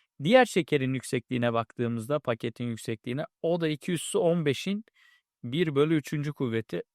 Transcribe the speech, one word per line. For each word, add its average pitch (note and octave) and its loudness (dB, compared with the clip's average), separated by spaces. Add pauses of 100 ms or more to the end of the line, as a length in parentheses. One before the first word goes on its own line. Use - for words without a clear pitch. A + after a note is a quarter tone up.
(240)
diğer B3 8
şekerin C3+ 0
yüksekliğine A#2+ -2
baktığımızda A#2 -2
paketin A#2+ -4
yüksekliğine, A#2+ -6 (180)
o E3+ 0
da D#3+ 0
iki D3+ -2
üssü F3 -2
on E3+ 2
beşin F#3+ -2 (600)
bir D3+ 0
bölü D3+ 4
üçüncü D3 -2
kuvveti. A#2+ -4 (120)